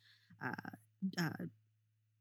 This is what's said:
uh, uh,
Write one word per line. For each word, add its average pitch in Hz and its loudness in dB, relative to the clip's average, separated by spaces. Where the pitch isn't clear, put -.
uh, 127 0
uh, 175 4